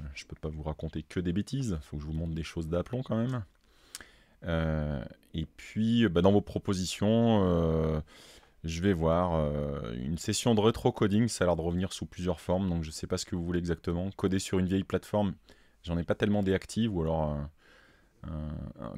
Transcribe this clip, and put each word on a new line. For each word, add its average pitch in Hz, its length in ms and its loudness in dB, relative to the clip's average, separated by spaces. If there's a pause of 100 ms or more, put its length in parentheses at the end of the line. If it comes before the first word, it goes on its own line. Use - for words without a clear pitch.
(140)
je - 120 -16
peux - 100 -14
pas - 120 -8
vous 78 140 -8
raconter 78 400 -6
que - 160 -8
des 87 140 0
bêtises, 104 500 -2
faut - 140 -10
que 73 60 -6
je 76 40 -10
vous 78 60 -6
montre 80 220 -4
des 80 100 -6
choses 82 240 -6
d'aplomb 87 340 -2
quand 113 140 -4
même. 120 260 -2 (1040)
Euh, 78 600 0 (280)
et 80 140 -4 (100)
puis, 113 520 2
bah, 87 120 4
dans 95 100 8
vos 101 120 6
propositions, 104 1040 2
euh, 80 540 2 (640)
je 82 180 -4
vais 98 120 4
voir, 85 420 2
euh, 73 600 -2
une 69 220 -4
session 113 360 0
de 107 60 4
rétro-coding, 110 640 4
ça - 160 -2
a 90 60 4
l'air 85 80 4
de 80 60 -2
revenir 87 300 -2
sous - 140 -8
plusieurs 87 340 -4
formes, 92 300 0
donc 85 140 -2
je 78 80 -10
sais - 160 -10
pas 92 100 -2
ce - 80 -6
que - 80 -8
vous 87 100 -2
voulez 87 140 0
exactement. 85 540 -2
Coder 95 260 0
sur 95 220 0
une 92 60 2
vieille 95 180 2
plateforme, 98 500 -2 (480)
j'en 87 160 -2
ai 85 40 0
pas 104 120 0
tellement 104 280 0
des 95 120 2
actives, 104 420 -2
ou 82 60 0
alors, 80 300 0
euh, - 960 -12
un, 76 560 -10
un, - 120 -10